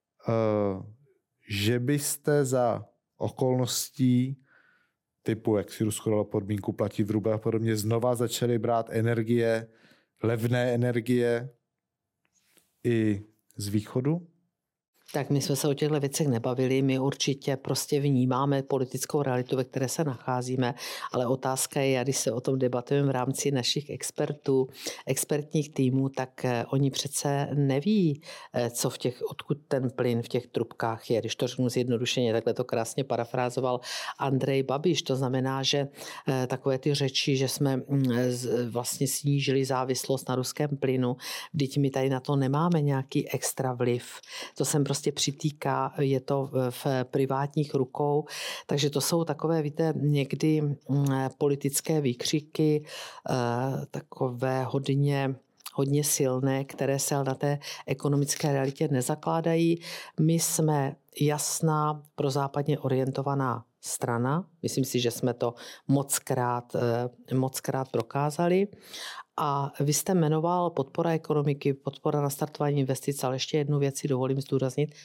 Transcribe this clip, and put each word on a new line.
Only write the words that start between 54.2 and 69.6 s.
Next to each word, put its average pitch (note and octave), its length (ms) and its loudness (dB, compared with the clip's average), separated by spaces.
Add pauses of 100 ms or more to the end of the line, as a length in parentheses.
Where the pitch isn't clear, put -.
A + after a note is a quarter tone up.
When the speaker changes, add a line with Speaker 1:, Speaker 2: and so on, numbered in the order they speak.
Speaker 2:
hodně, C#3 720 0 (400)
hodně C#3+ 300 2
silné, C3+ 600 2
které C3+ 340 -2
se C3+ 160 -2
ale C#3 100 2
na C3+ 100 0
té C#3+ 240 -2 (280)
ekonomické C#3+ 640 0
realitě C#3 360 0
nezakládají. E3 920 2 (400)
My D#3 120 4
jsme D3+ 640 2 (240)
jasná D3+ 800 0 (120)
prozápadně C#3+ 640 0
orientovaná C3 840 0 (160)
strana. B2+ 680 0 (140)
Myslím B2+ 220 0
si, B2+ 160 0
že A#2+ 100 2
jsme B2 240 -2
to A#2 200 -2 (340)
mockrát, B2 880 0 (540)
eh, C3 40 -2
mockrát C3 560 -2
prokázali. E3+ 760 0 (720)
A C#3+ 420 0